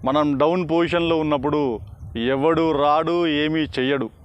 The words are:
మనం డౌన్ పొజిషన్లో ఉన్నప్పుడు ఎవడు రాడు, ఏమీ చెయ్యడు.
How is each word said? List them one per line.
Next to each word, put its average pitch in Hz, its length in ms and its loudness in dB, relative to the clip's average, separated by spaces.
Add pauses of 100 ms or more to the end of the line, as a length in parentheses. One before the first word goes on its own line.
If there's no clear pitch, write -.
మనం 143 320 2
డౌన్ 160 320 2
పొజిషన్లో 165 480 2
ఉన్నప్పుడు 147 600 0 (400)
ఎవడు 143 640 2
రాడు, 165 440 0
ఏమీ 156 320 0
చెయ్యడు. 135 500 -2 (160)